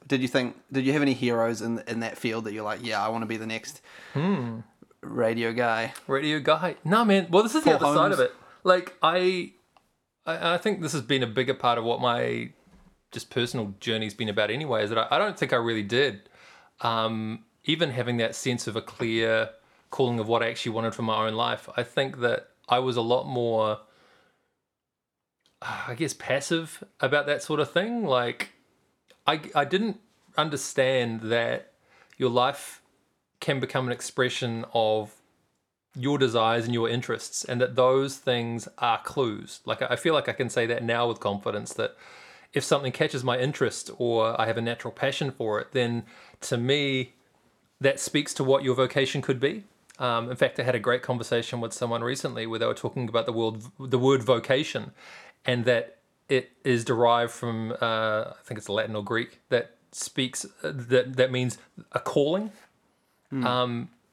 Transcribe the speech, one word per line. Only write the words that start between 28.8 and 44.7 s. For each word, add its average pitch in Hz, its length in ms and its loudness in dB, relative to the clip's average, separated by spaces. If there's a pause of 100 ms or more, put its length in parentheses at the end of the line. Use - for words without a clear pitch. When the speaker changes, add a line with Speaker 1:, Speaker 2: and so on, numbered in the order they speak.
Speaker 2:
I, 151 140 2 (120)
I 143 120 4
didn't 190 340 0 (380)
understand 131 840 0
that 117 520 0 (440)
your 127 140 2
life 123 500 0 (580)
can 139 200 -2
become 127 260 -2
an 123 60 -2
expression 120 840 -4
of 110 400 2 (840)
your 139 220 0
desires 117 480 4
and 120 80 -2
your 117 160 2
interests, - 540 -4
and 123 180 -2
that 127 140 0
those 135 420 4
things 117 500 -2 (120)
are 117 240 2
clues. 113 640 -4
Like, 113 160 -4
I 120 160 0
feel 165 180 2
like 139 140 0
I 117 40 0
can 117 160 -2
say 117 160 0
that 117 180 -2
now 120 240 2
with 113 120 -2
confidence, 104 540 -4
that - 220 -4 (580)
if 135 100 0
something 139 280 0
catches 139 320 -2
my 127 140 0
interest 127 600 -2
or 117 420 2
I 110 60 0
have 113 100 -2
a 113 40 -2
natural 117 300 -6